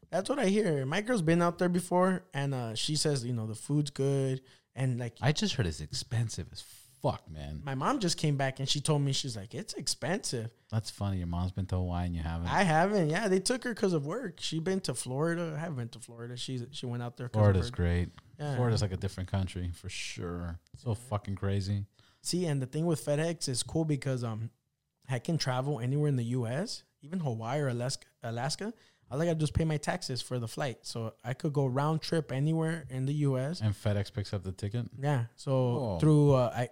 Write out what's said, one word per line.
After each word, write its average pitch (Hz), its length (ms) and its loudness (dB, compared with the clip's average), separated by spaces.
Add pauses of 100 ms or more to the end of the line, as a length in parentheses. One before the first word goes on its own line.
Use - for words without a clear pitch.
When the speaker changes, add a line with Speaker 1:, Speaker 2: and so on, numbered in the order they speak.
(100)
Speaker 1:
That's 185 180 -2
what 285 100 -2
I 233 80 2
hear. 185 380 2
My 156 160 0
girl's 220 220 2
been 165 180 4
out 175 180 2
there 180 120 2
before, 180 540 2 (100)
and, 139 180 0
uh, 117 220 -4
she 151 220 -2
says, 139 280 2
you 123 80 -2
know, 110 140 -2
the 107 80 -4
food's 147 340 0
good, 135 540 0 (320)
and, 127 260 0
like, 120 220 -6
Speaker 2:
I 135 100 4
just 196 220 0
heard 98 120 2
it's 78 140 -2
expensive 113 720 -4
as - 100 -14 (380)
fuck, - 300 -4
man. 76 340 -8
Speaker 1:
my 139 100 -4
mom 190 260 2
just 175 180 0
came 147 180 2
back 135 240 0
and 135 80 -2
she 147 140 0
told 151 180 4
me, 139 120 2
she's 127 260 -4
like, 95 160 -12
"It's 156 200 -8
expensive." 139 760 -4 (200)
Speaker 2:
That's 110 200 -2
funny. 98 280 -4
Your 87 100 -2
mom's 90 240 -2
been 95 140 -4
to 92 100 -2
Hawaii 90 300 0
and 87 80 -2
you 85 80 -4
haven't. 85 260 -4
Speaker 1:
I 165 140 4
haven't. 175 460 4
Yeah, 196 200 0
they 185 120 4
took 247 240 -2
her 247 100 -2
'cause 185 200 2
of 147 100 0
work. 190 360 -6
She - 180 -4
been 190 220 0
to 147 120 -4
Florida. 160 640 -2
I 147 40 -6
haven't 165 160 -6
been 117 140 -4
to 110 100 -18
Florida. 120 360 -12
She, 127 240 -4 (120)
she - 120 -10
went 120 180 -2
out 120 140 -8
there 123 120 -6
'cause - 100 0
of - 40 10
Speaker 2:
Florida's 92 280 8
Speaker 1:
work. - 60 -12
Speaker 2:
great. 87 320 4 (300)
Speaker 1:
Yeah. 147 180 -2
Speaker 2:
Florida's 120 260 4
like 95 100 0
a 92 60 -2
different 92 320 -4
country 92 420 -2
for 92 160 -12
sure. 87 720 -6 (180)
So - 140 -6
Speaker 1:
Yeah. 110 60 0 (120)
Speaker 2:
fucking 98 280 -4
crazy. 98 500 0 (340)
Speaker 1:
See, 180 240 -2
and 143 160 0
the 127 60 -4
thing 156 180 -2
with 165 180 0
FedEx 156 460 0
is 123 140 -2
cool 160 240 0
because, 131 380 0
um, 113 260 -4 (580)
I 131 120 -2
can 165 180 0
travel 131 420 0
anywhere 143 280 2
in 139 80 2
the 120 80 0
U 120 220 0
S, 147 360 -4 (180)
even 165 200 -8
Hawaii 123 400 -2
or 139 80 0
Alaska. 120 380 -4 (160)
Alaska. 135 520 -4 (360)
All 143 120 -2
I - 20 2
gotta 170 140 2
do 156 60 2
is 143 60 0
pay - 140 2
my 156 140 0
taxes 156 420 -4
for - 180 -4
the 117 80 -4
flight, 135 360 -4
so 113 320 -8 (100)
I 120 80 -2
could 143 220 -4
go 139 100 4
round 143 380 2
trip 160 280 0
anywhere 160 600 0
in 131 160 -2
the 143 80 0
U 139 240 2
S. 143 240 -4
Speaker 2:
And 107 100 4
FedEx 101 400 0
picks - 220 -4
up 95 80 -2
the 92 100 -6
ticket? 110 320 -4 (160)
Speaker 1:
Yeah. 139 240 2 (120)
So - 160 -4 (240)
Speaker 2:
Whoa. 113 220 0
Speaker 1:
through, 151 360 8
uh, 123 200 4
I, 123 180 0